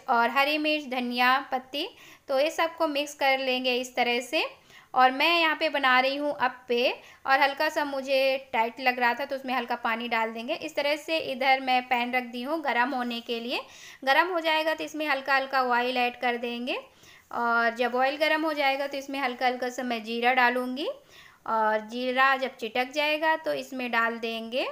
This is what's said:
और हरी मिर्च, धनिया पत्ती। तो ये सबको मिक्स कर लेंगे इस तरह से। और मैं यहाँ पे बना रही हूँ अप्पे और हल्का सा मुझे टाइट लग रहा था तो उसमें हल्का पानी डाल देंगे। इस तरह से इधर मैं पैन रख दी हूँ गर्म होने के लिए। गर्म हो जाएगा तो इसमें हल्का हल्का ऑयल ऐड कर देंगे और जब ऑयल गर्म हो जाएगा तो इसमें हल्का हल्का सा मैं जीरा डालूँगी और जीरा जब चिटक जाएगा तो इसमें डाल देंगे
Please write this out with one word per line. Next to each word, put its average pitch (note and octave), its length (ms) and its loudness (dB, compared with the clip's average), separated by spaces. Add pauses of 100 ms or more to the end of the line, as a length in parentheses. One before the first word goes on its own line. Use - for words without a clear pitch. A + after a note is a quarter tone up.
और A#3 220 4
हरी C#4 280 2
मिर्च, D4+ 300 0
धनिया B3 500 2 (140)
पत्ती। C#4+ 360 -4 (400)
तो C4+ 100 2
ये D4+ 140 4
सबको E4 360 0
मिक्स D4 280 -4
कर C4+ 240 4
लेंगे B3+ 360 0
इस B3+ 200 -4
तरह A#3+ 260 2
से। D#4+ 240 0 (480)
और B3+ 160 6
मैं C#4+ 200 2
यहाँ E4 260 4
पे D#4 120 2
बना C#4 320 4
रही C4+ 160 2
हूँ D4 200 -2
अप्पे B3 540 0 (360)
और C4+ 140 6
हल्का C#4+ 280 2
सा D4+ 160 -2
मुझे C4+ 680 0
टाइट A#3+ 280 0
लग B3+ 180 2
रहा A#3+ 160 4
था C#4+ 100 -6
तो C4+ 120 -6
उसमें C4 180 -6
हल्का A#3+ 220 -2
पानी A#3 320 -4
डाल A3+ 240 0
देंगे। A#3 240 -6
इस D#4 200 -8
तरह C#4+ 200 0
से D#4+ 260 -2
इधर C4+ 380 2
मैं B3+ 240 0
पैन B3 300 -2
रख B3 120 0
दी A#3+ 160 -10
हूँ D4+ 200 -4
गर्म B3 280 2
होने A#3+ 300 -4
के A#3 200 -6
लिए। C4 200 -4 (440)
गर्म D#4 280 4
हो E4+ 80 -2
जाएगा D#4 340 0
तो D#4 100 -8
इसमें D4+ 220 -6
हल्का C4+ 300 0
हल्का C4+ 280 0
ऑयल B3 340 0
ऐड A#3+ 220 -2
कर A#3+ 180 0
देंगे A#3+ 400 -6 (540)
और A#3 440 2
जब A#3+ 180 0
ऑयल C4 240 2
गर्म D#4 260 2
हो D#4 100 0
जाएगा C#4 320 0
तो C#4 120 -6
इसमें C4+ 220 -6
हल्का B3+ 260 -2
हल्का B3 240 0
सा B3 140 -8
मैं A#3 200 -4
जीरा A#3 300 0
डालूँगी B3+ 540 0 (600)
और G#3+ 400 0
जीरा B3+ 480 2
जब B3+ 200 -4
चिटक B3+ 360 -4
जाएगा D4+ 460 2
तो D4+ 160 -4
इसमें B3+ 380 -6
डाल A3+ 260 0
देंगे A3+ 540 -4